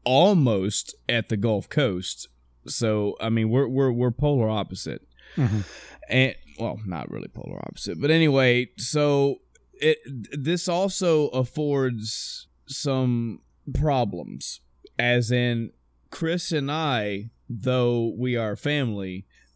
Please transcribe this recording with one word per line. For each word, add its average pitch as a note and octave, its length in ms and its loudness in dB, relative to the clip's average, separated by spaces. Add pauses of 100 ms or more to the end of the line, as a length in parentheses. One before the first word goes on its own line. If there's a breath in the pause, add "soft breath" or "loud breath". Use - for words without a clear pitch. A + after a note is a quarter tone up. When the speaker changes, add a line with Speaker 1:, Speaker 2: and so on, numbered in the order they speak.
Speaker 1:
almost B2+ 920 4 (160)
at A#2 200 0
the A2 80 0
Gulf G#2+ 300 0
Coast. G2 600 -2 (400)
So, G#2+ 520 0
I A2+ 100 -2
mean, A2+ 200 2
we're, B2+ 180 2
we're, C3 240 2
we're A#2+ 200 2
polar C3+ 360 2
opposite. G2 540 -4 (360 loud breath)
Speaker 2:
Mm-hmm. G#2+ 240 2 (460 loud breath)
Speaker 1:
And, C3 280 2 (240)
well, A2 260 -4
not D2+ 240 -8
really G1+ 200 -10
polar G1+ 360 -12
opposite. D#2+ 340 -10
But D3 120 2
anyway, C3+ 640 4
so C#3+ 600 2 (360)
it, D3+ 320 2
this C#3+ 640 -4
also F3 600 2
affords B2+ 1160 -2 (200)
some B2 720 -2 (340)
problems, A#2+ 840 -2 (400)
as A#2+ 320 2
in A#2+ 400 0 (400)
Chris E3+ 400 -2
and C#3+ 200 -2
I, A#2 580 -2 (200)
though A#2+ 680 0
we B2 180 -2
are A2 200 -2
family, G2+ 720 -2 (300 soft breath)